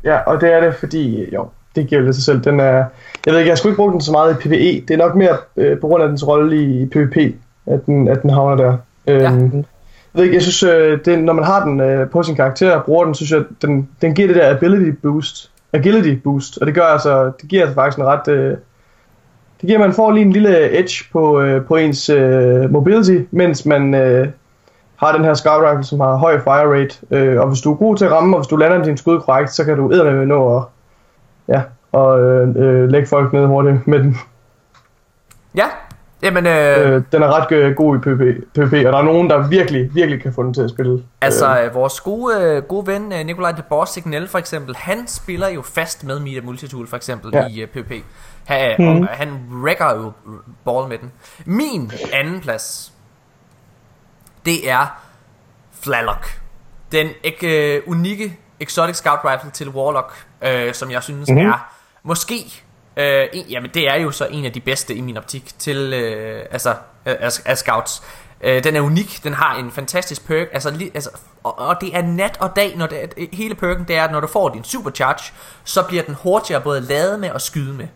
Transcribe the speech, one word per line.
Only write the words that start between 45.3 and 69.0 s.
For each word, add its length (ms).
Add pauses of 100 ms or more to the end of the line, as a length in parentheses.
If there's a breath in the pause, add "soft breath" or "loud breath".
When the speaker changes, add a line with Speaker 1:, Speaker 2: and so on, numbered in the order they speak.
Speaker 2:
jo 120
fast 420
med 160
Media 220
Multitool, 460
for 100
eksempel, 360
Speaker 1:
Ja. 140
Speaker 2:
i, 140
øh, 60
P 100
V 60
P. 80 (540 soft breath)
Han, 340
Speaker 3:
Mhm. 220
Speaker 2:
og 60
han 220 (340)
wrecker 320
jo 160 (540)
ball 240
med 80
den. 140 (340 loud breath)
Min 460 (220)
anden 280
plads, 520 (1500)
det 240
er 300 (840 loud breath)
Flallock. 440 (640)
Den 160 (160)
ek-, 220
øh, 420
unikke 520 (200)
Exotic 360
Scout 300
Rifle 260
til 180
Warlock, 440 (280)
øh, 320
som 180
jeg 120
synes 260
Speaker 3:
Mhm. 100
Speaker 2:
er 300 (340 soft breath)
måske, 600 (340)
øh, 360
en, 160
jamen, 240
det 160
er 60
jo 160
så 200
en 140
af 60
de 80
bedste 360
i 60
min 160
optik 420
til, 340
øh, 480 (100)
altså, 180 (360)
øh, 140
af, 100 (160)
af 120
scouts. 460 (380 loud breath)
Øh, 220
den 120
er 60
unik, 420